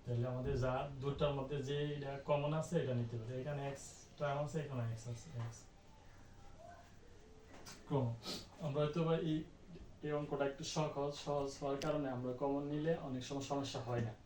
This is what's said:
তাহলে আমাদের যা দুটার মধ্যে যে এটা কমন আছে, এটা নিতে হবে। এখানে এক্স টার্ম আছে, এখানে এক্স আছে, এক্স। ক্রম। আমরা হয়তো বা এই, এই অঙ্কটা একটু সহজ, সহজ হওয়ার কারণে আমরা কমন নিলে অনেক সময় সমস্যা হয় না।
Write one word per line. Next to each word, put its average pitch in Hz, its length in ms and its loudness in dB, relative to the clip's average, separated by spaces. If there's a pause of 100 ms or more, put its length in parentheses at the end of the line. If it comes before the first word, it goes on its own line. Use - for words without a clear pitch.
তাহলে 120 300 2
আমাদের 127 200 0 (100)
যা 127 100 4 (300)
দুটার 143 340 2
মধ্যে 135 200 -2 (100)
যে 143 100 2 (180)
এটা 139 180 -4 (160)
কমন 147 220 6 (100)
আছে, 175 220 0
এটা 127 180 2
নিতে 117 180 0
হবে। 113 220 -4
এখানে 143 200 -2 (100)
এক্স - 140 -8 (320)
টার্ম 143 280 2
আছে, 160 200 -2
এখানে 131 160 -2 (120)
এক্স - 180 -6
আছে, - 160 -8 (160)
এক্স। 117 160 -6 (2250)
ক্রম। 131 200 4 (580)
আমরা 143 180 2
হয়তো 147 240 4
বা 165 60 6 (160)
এই, 156 80 4 (680)
এই 147 140 2
অঙ্কটা 143 320 2
একটু - 120 -6 (120)
সহজ, 147 360 4 (140)
সহজ 143 240 2 (100)
হওয়ার 139 260 2
কারণে 147 300 2
আমরা 127 160 -2 (100)
কমন 143 300 2
নিলে 151 220 4 (140)
অনেক 127 200 -2
সময় 139 240 -2
সমস্যা 139 360 0
হয় 120 200 4
না। 113 60 -4 (120)